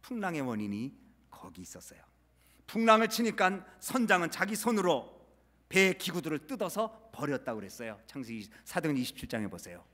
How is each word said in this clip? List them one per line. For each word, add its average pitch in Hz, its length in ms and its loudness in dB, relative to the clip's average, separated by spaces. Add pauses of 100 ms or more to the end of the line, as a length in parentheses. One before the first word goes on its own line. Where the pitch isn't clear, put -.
풍랑의 190 400 -4
원인이 110 560 -4 (320)
거기 90 320 -18
있었어요. - 400 -18 (640)
풍랑을 226 420 6
치니까 214 560 2 (160)
선장은 185 520 2
자기 202 240 -2
손으로 180 600 2 (540)
배의 190 300 4
기구들을 156 480 -4
뜯어서 214 640 -4
버렸다고 131 460 -4
그랬어요. 104 480 -12
창세기, 113 420 -10 (140)
사도행전 156 380 -2
이십칠 - 280 -8
장에 110 180 -4
보세요. 87 460 -14